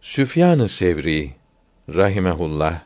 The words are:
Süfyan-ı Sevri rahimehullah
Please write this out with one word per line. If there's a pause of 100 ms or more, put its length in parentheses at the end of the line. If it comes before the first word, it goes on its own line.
Süfyan-ı
Sevri (580)
rahimehullah